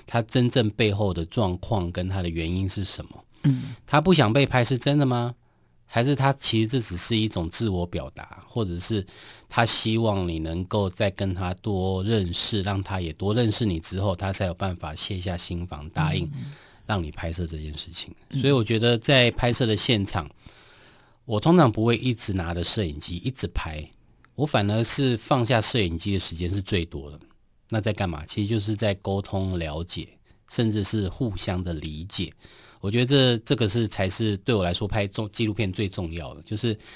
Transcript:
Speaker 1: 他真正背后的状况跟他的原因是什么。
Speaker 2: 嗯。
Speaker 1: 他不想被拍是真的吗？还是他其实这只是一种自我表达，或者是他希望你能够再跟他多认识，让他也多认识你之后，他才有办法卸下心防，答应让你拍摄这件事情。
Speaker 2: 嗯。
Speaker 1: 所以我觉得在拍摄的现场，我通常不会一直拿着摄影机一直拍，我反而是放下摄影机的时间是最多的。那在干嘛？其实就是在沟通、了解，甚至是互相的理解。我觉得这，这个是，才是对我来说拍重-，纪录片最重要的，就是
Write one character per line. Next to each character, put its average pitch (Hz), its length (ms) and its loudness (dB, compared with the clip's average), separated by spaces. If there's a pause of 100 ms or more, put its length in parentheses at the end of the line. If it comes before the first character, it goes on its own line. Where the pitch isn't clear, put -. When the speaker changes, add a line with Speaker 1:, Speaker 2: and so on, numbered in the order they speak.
Speaker 1:
他 117 140 0
真 123 280 2
正 110 200 2
背 107 240 2
后 101 200 0
的 82 120 -2
状 92 320 0
况 90 340 -2
跟 92 160 -4
他 95 140 -2
的 87 80 -2
原 82 200 -4
因 95 200 0
是 98 160 -4
什 - 180 -6
么。 - 220 -20 (180)
Speaker 2:
嗯。 131 320 2 (100)
Speaker 1:
他 143 140 2
不 175 140 6
想 120 180 6
被 139 140 4
拍 123 180 4
是 127 140 0
真 143 200 2
的 143 80 4
吗？ 120 300 0 (500)
还 117 180 0
是 139 120 2
他 135 180 4
其 - 260 0
实 110 80 2
这 131 120 0
只 92 180 -4
是 - 180 0
一 110 140 2
种 85 220 -2
自 113 180 0
我 90 160 0
表 71 300 -6
达， - 320 -16
或 113 180 -2
者 87 140 -4
是 98 260 -2 (420)
他 117 160 2
希 113 360 2
望 101 280 0
你 113 120 -2
能 82 260 -4
够 101 240 0
再 101 220 -2
跟 98 240 -2
他 92 200 -2
多 95 480 -2
认 101 300 0
识， 98 300 0
让 98 180 -2
他 95 180 -4
也 80 140 -6
多 98 180 -2
认 113 200 2
识 107 120 2
你 90 160 0
之 95 220 -4
后， 98 140 0
他 95 180 -4
才 98 140 0
有 87 80 -4
办 92 200 -4
法 80 200 -10
卸 - 240 -4
下 90 180 -4
心 87 300 -6
防， 76 240 -12
答 - 240 0
应 90 120 -2 (600)
让 101 160 0
你 76 80 -8
拍 82 200 -6
摄 85 140 -4
这 78 140 -8
件 78 180 -8
事 - 140 -10
情。 - 200 -10 (200)
Speaker 2:
嗯。 135 100 -4
Speaker 1:
所 139 80 2
以 143 40 4
我 123 100 4
觉 110 160 0
得 117 180 4
在 123 340 4
拍 120 220 0
摄 117 140 2
的 107 100 2
现 107 260 2
场， 85 240 -2 (1000)
我 107 140 0
通 165 160 6
常 139 160 8
不 110 140 0
会 117 100 4
一 123 160 0
直 110 220 -2
拿 87 220 -2
着 85 80 -2
摄 107 200 2
影 76 160 -6
机 85 180 -8
一 131 120 -6
直 - 200 -4
拍， 78 380 -6 (460)
我 147 140 -2
反 104 240 2
而 113 120 2
是 127 320 2
放 123 300 2
下 113 160 4
摄 - 180 4
影 85 160 0
机 98 180 -2
的 92 60 2
时 - 160 -2
间 85 160 -2
是 101 80 -2
最 98 240 0
多 71 280 -12
的。 71 80 -18 (500)
那 110 100 0
在 104 140 0
干 95 160 -2
嘛？ 76 160 -6
其 - 160 -4
实 101 80 -2
就 113 100 0
是 104 160 -2
在 104 200 0
沟 98 260 -4
通、 95 380 -2
了 80 240 -4
解， - 240 -10 (420)
甚 113 220 0
至 104 120 0
是 101 240 0
互 101 300 -4
相 92 260 -2
的 87 80 -6
理 78 340 -8
解。 87 280 -6 (460)
我 98 120 -4
觉 120 80 2
得 127 60 2
这， 127 400 6
这 143 100 2
个 117 100 2
是， 113 220 2
才 95 220 0
是 107 300 0
对 - 140 0
我 101 80 4
来 90 120 2
说 107 120 -2
拍 101 220 0
重-， 107 240 -4
纪 117 140 0
录 107 80 2
片 98 180 0
最 101 160 -2
重 90 260 -6
要 78 200 -10
的， 78 80 -18
就 107 160 -6
是 110 200 0 (180)